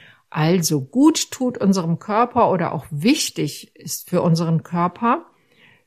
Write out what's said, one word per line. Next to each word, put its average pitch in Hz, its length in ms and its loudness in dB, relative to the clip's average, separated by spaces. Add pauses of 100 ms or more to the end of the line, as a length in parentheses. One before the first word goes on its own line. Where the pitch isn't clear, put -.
(300)
Also 160 500 0
gut 277 520 2
tut 254 260 -4
unserem 185 400 0
Körper 214 540 2
oder 156 220 -2
auch 151 180 -8
wichtig 160 840 -2
ist - 360 -12
für 180 100 2
unseren 165 400 2
Körper 180 640 -2 (600)